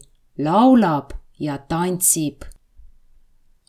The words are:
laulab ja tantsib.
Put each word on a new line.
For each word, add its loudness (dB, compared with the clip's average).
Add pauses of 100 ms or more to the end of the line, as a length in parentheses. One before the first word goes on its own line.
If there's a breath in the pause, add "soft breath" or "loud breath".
(380)
laulab 2 (260)
ja -6
tantsib. -4 (1300)